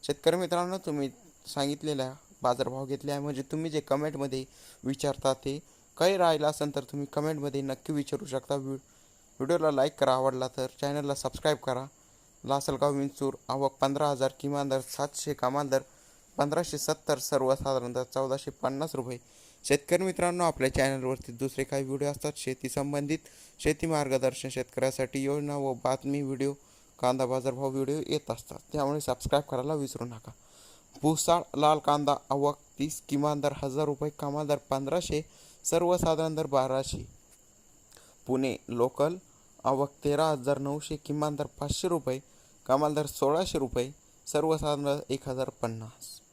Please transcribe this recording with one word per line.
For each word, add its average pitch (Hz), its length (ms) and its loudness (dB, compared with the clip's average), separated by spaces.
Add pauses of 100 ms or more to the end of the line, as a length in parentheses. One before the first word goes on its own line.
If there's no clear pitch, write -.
शेतकरी 165 340 2
मित्रांनो, 175 420 -2
तुम्ही 147 320 -2 (440)
सांगितलेला 143 600 -2 (280)
बाजारभाव 131 440 0
घेतले 139 240 -6
आहे, 143 100 -2
म्हणजे 139 220 -4
तुम्ही 160 280 -4
जे 151 100 0
कमेंटमध्ये 139 640 -2 (400)
विचारता 135 480 0
ते 139 300 -4 (360)
काही 185 180 6
राहिलं 160 300 6
असेल 151 280 0
तर 147 60 0
तुम्ही 139 320 -6
कमेंटमध्ये 143 480 -2
नक्की 135 320 -6
विचारू 143 340 -2
शकता. 131 280 -2
व्हि-, 135 260 -4 (600)
व्हिडिओला 156 300 4
लाईक 143 300 2
करा, 131 140 6
आवडला 127 340 2
तर 131 180 -4 (140)
चॅनलला 143 340 -2
सबस्क्राईब 143 420 0
करा. 127 280 -2 (600)
लासलगाव 139 480 2
विंचूर 139 420 -2 (140)
आवक 135 320 0
पंधरा 143 280 2
हजार, 135 220 2 (100)
किमान 143 280 -2
दर 135 120 2
सातशे, - 540 -4
कमाल 139 340 0
दर 135 100 4 (580)
पंधराशे 147 420 0
सत्तर, 151 400 0
सर्वसाधारण 131 760 2
दर 127 100 -2
चौदाशे 135 480 -4
पन्नास 139 440 -4
रुपये. 123 240 -6 (460)
शेतकरी 170 400 4
मित्रांनो, 175 400 0
आपल्या 135 300 2
चॅनलवरती 131 580 0
दुसरे 131 320 -4
काही 139 200 -2
व्हिडिओ 135 240 -2
असतात 147 280 -4
शेती 131 320 -6
संबंधित, 143 500 -2 (400)
शेती 151 280 0
मार्गदर्शन, 135 640 2
शेतकऱ्यासाठी 131 760 -2
योजना 143 340 0
व 135 160 -2
बातमी 135 500 0
व्हिडिओ, 135 300 0 (480)
कांदा 131 260 2
बाजारभाव 131 420 -2
व्हिडिओ 135 380 -2
येत - 240 -4
असतात, - 280 -8 (140)
त्यामुळे 147 280 0
सबस्क्राईब - 500 0
करायला 139 240 -2
विसरू 139 300 -6
नका. 113 260 -14 (720)
भुसाळ 160 380 4 (160)
लाल 151 220 6
कांदा 147 360 2 (160)
आवक 143 260 2 (220)
तीस, 151 300 -4
किमान 143 320 2
दर 143 120 2 (100)
हजार 139 220 0
रुपये, 147 340 -2
कमाल 147 280 -4
दर 143 100 2
पंधराशे, 147 680 -2 (400)
सर्वसाधारण 165 680 2
दर 156 120 -2
बाराशे. 131 600 0 (1160)
पुणे 131 300 0 (120)
लोकल 131 460 2 (500)
आवक 139 260 2 (140)
तेरा 147 240 2
हजार 139 300 0
नऊशे, 143 380 -4
किमान 151 380 -2
दर 143 100 -4
पाचशे - 440 -4
रुपये, 135 300 -2 (480)
कमाल 147 280 4
दर 151 120 0
सोळाशे 156 520 0
रुपये, 127 320 -2 (360)
सर्वसाधारण 151 580 0
दर 143 140 2 (120)
एक 135 180 -4
हजार 127 200 -2 (140)
पन्नास. 113 580 -8 (120)